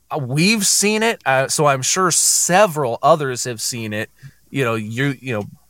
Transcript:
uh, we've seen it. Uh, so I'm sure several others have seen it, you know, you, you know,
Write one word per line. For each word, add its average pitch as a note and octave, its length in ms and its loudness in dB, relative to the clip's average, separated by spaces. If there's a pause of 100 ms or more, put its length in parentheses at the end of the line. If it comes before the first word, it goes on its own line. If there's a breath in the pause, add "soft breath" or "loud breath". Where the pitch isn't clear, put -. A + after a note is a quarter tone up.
uh, D3 80 -6
we've E3 480 0
seen G#3+ 380 2
it. A3+ 200 -2
Uh, C3+ 240 2
so D3+ 200 0
I'm C3+ 160 2
sure F#3 260 2
several D3+ 960 0
others C#3 400 2
have A#2 180 -6
seen A2 320 -6
it, G#2+ 160 -6 (400 loud breath)
you C3+ 140 -2
know, A#2 100 0
you, A2+ 480 -2
you B2+ 120 -6
know, G#2 100 -2 (260)